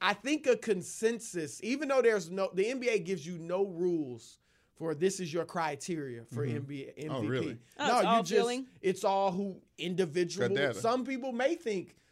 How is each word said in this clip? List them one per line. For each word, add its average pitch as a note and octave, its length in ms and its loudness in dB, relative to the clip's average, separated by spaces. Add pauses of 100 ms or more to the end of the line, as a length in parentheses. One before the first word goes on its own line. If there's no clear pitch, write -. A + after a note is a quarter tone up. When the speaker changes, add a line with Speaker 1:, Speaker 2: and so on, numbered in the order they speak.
Speaker 1:
I G3 140 2
think D4 320 -2
a A#3+ 100 6
consensus, G#3+ 1040 -2
even C4+ 260 -2
though C4+ 120 4
there's G#3 300 4
no, F#3+ 240 0
the F#3+ 160 4
N C4 100 -4
B B3 80 0
A A3+ 100 2
gives E3+ 280 -4
you F3+ 120 -8
no F3+ 280 0
rules E3 720 -2 (400)
for D#3+ 160 -2
this F#3 260 0
is E3+ 100 -4
your E3 140 0
criteria D3+ 800 -4
for C#3 220 -4
Speaker 2:
Mm-hmm. A#2+ 100 -2
Speaker 1:
N C#3+ 60 -4
B C#3 240 -10
A, - 60 -14
M - 40 -20
V - 60 -10
P. - 80 -6
Speaker 2:
Oh, B2+ 120 -2
really? A#2+ 360 -2 (200)
Speaker 3:
Oh, D4 80 -2
Speaker 1:
No, A#3+ 100 4
Speaker 3:
it's A3+ 60 4
Speaker 1:
you G3 60 4
Speaker 3:
all A3+ 140 6
Speaker 1:
just, G3 180 4
Speaker 3:
feeling? B3 260 0 (140)
Speaker 1:
it's F#3+ 240 0
all G3 260 4
who F#3+ 300 -4 (160)
individual. E3+ 720 0
Speaker 2:
Good - 80 2
data. C#3 180 2
Speaker 1:
Some A#3 300 0
people C4 280 -4
may C4 240 2
think G3 400 -6 (160)